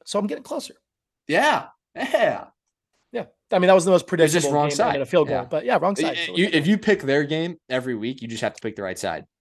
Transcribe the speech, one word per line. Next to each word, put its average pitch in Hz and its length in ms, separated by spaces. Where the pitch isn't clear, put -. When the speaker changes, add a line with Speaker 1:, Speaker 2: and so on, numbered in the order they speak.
Speaker 1:
So - 140
I'm 202 80
getting 277 160
closer. - 300
Speaker 2:
Yeah. 220 400
Yeah. 214 500
Speaker 1:
Yeah. 233 140
I 180 80
mean, 180 80
that 190 80
was 175 100
the 190 60
most 175 100
Speaker 2:
It's 160 320
just - 0
Speaker 1:
predictable 139 60
Speaker 2:
wrong 147 120
Speaker 1:
game 147 60
in 143 40
Speaker 2:
side. 143 260
Speaker 1:
a 131 40
field 156 220
goal, 220 100
Speaker 2:
Yeah. - 80
Speaker 1:
but - 180
yeah, 240 180
wrong 196 180
Speaker 2:
I, - 20
Speaker 1:
side. - 160
Speaker 2:
I, 165 80
Speaker 1:
So 151 120
Speaker 2:
you, 170 140
if 156 160
you 208 100
pick 208 240
their 139 220
game 160 340
every 127 260
week, 120 260
you 117 60
just 113 140
have 107 140
to - 60
pick 110 140
the 104 60
right 92 180
side. 82 260